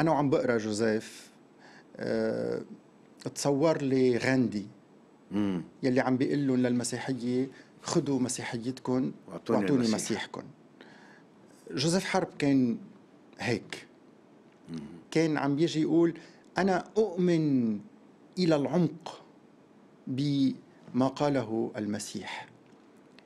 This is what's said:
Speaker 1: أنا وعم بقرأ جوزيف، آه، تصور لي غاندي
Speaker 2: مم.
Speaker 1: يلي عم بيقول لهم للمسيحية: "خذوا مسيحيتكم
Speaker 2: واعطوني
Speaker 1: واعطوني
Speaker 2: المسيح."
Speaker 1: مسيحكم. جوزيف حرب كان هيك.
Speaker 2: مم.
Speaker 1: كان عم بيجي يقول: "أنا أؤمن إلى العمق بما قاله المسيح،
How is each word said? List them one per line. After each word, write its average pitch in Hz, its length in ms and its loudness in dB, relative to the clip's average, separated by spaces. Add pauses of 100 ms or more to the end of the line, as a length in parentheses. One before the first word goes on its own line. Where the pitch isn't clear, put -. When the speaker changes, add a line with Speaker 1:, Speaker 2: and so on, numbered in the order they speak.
Speaker 1:
أنا 160 100 2
وعم 151 200 2
بقرأ 120 280 2
جوزيف، 110 720 -2 (680)
آه، 117 680 -2 (720)
تصور 143 480 2
لي 127 340 4
غاندي 110 500 0 (640)
Speaker 2:
مم. 95 320 0 (200)
Speaker 1:
يلي 131 180 2
عم 127 160 2
بيقول 143 300 0
لهم 131 100 2
للمسيحية: 123 920 -2 (340)
"خذوا 143 380 0
مسيحيتكم 127 920 -4 (160)
Speaker 2:
واعطوني 110 300 -2
Speaker 1:
واعطوني 113 280 2
Speaker 2:
المسيح." 110 80 4
Speaker 1:
مسيحكم. - 480 -4 (1300)
جوزيف 170 340 0
حرب 185 240 0 (100)
كان 131 400 4 (600)
هيك. - 480 -4 (840)
Speaker 2:
مم. 82 100 -8 (320)
Speaker 1:
كان 160 260 2
عم 139 200 0
بيجي 156 240 0
يقول: 165 340 4 (440)
"أنا 185 260 0 (120)
أؤمن 160 840 2 (600)
إلى 160 180 4
العمق 151 680 0 (840)
بما 135 1000 0
قاله 127 680 0
المسيح، 107 720 -8 (760)